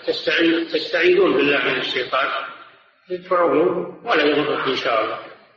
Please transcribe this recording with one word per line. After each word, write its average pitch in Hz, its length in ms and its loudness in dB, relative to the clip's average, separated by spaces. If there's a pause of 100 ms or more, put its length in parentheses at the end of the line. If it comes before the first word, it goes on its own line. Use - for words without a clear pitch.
تستعي-، 165 680 0
تستعيذون 170 640 2
بالله 139 280 2
من 127 140 -2
الشيطان، 131 480 -2 (840)
تدفعونه 175 960 0
ولا 156 180 2
يضرك 143 440 0
إن 131 80 0
شاء 113 280 0
الله. 110 160 -6 (380)